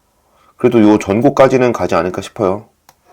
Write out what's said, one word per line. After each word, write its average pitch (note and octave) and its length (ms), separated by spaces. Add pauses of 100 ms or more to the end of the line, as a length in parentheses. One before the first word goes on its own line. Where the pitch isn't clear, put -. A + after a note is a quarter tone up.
(600)
그래도 A#2+ 220
요 G#2 160
전고까지는 B2+ 760
가지 F2+ 220
않을까 F2+ 260
싶어요. G2+ 480 (440)